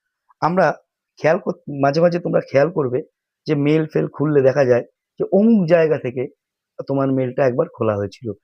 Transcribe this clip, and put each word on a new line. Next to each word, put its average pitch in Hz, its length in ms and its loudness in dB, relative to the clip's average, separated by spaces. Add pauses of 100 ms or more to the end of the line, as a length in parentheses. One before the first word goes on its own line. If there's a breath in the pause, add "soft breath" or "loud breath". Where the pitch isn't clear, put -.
(400)
আমরা 175 260 2 (520)
খেয়াল 160 200 0
কর-, - 240 -8 (200)
মাঝে 143 180 0
মাঝে 175 180 2
তোমরা 165 220 -2 (100)
খেয়াল 139 200 2
করবে 131 280 -4 (480)
যে 156 80 0
মেল 151 380 0
ফেল 156 160 -2
খুললে 147 340 0
দেখা 135 220 2
যায় 123 200 2 (340)
যে - 140 -4
অমুক 202 360 4
জায়গা 160 300 2
থেকে 127 240 -6 (640)
তোমার 139 260 -2
মেলটা 131 340 -2
একবার 131 280 -2
খোলা 110 220 -2
হয়েছিল। 101 360 -8 (120)